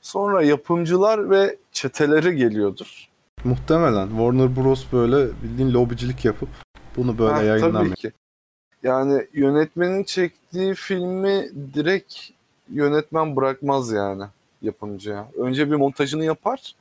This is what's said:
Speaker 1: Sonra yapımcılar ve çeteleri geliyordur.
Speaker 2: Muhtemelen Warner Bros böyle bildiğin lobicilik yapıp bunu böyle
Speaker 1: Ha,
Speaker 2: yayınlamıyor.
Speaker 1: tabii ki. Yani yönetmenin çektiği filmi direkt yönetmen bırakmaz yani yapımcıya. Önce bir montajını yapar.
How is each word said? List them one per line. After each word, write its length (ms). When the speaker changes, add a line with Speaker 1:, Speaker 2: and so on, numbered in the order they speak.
Speaker 1:
Sonra 400
yapımcılar 880
ve 260
çeteleri 640
geliyordur. 720
Speaker 2:
Muhtemelen 640
Warner 480
Bros 360
böyle 360
bildiğin 320
lobicilik 500
yapıp 240
bunu 220
böyle 160
Speaker 1:
Ha, 80
Speaker 2:
yayınlamıyor. 420
Speaker 1:
tabii 100
ki. 180
Yani 500
yönetmenin 720
çektiği 680
filmi 760
direkt 400
yönetmen 680
bırakmaz 560
yani 320
yapımcıya. 760
Önce 340
bir 60
montajını 480
yapar. 560